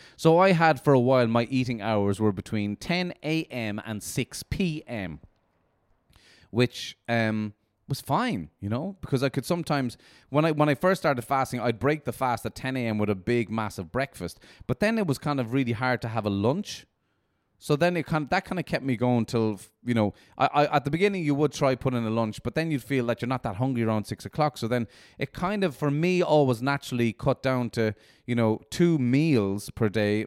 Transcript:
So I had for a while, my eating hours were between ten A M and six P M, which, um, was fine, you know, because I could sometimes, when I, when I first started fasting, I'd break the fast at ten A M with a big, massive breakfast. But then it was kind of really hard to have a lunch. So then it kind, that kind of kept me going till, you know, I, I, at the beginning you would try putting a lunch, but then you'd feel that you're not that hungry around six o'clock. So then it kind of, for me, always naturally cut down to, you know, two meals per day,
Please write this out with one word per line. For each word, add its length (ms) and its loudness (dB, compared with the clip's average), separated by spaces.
So 220 6
I 140 6
had 280 4
for 140 4
a 60 8
while, 260 4
my 200 2
eating 360 -2
hours 380 0
were 120 4
between 440 -4
ten 480 -4
A 220 -2
M 380 -6
and 200 -8
six 400 -6
P 420 -4
M, 360 -8
which, 460 -2
um, 480 0
was 120 -6
fine, 600 -4
you 100 -6
know, 320 -6
because 220 -2
I 60 0
could 140 -6
sometimes, 540 -2
when 160 2
I, 60 2
when 180 2
I 60 4
first 260 2
started 220 0
fasting, 360 -2
I'd 200 -2
break 260 0
the 80 -4
fast 320 -2
at 80 -10
ten 240 -6
A 80 -2
M 140 -2
with 100 0
a 60 0
big, 340 0
massive 420 -8
breakfast. 480 -6
But 140 -2
then 180 2
it 80 0
was 100 0
kind 220 -4
of 120 -4
really 200 0
hard 320 -2
to 60 -6
have 180 -2
a 20 0
lunch. 560 -2
So 140 0
then 220 2
it 80 -4
kind, 240 -2
that 160 0
kind 120 -6
of 80 -4
kept 200 -4
me 100 0
going 300 2
till, 340 -2
you 100 -2
know, 200 2
I, 80 2
I, 320 2
at 80 -2
the 40 -4
beginning 360 0
you 100 2
would 160 2
try 240 0
putting 300 -2
a 40 -2
lunch, 320 -2
but 140 -6
then 160 -2
you'd 100 -2
feel 260 -2
that 140 -2
you're 60 -4
not 160 -4
that 140 -6
hungry 260 0
around 220 0
six 200 -10
o'clock. 320 -2
So 120 -6
then 180 -2
it 160 -6
kind 320 -2
of, 100 0
for 160 0
me, 320 2
always 380 4
naturally 500 0
cut 320 -2
down 280 0
to, 220 0
you 80 -2
know, 360 2
two 280 4
meals 760 2
per 180 0
day, 380 0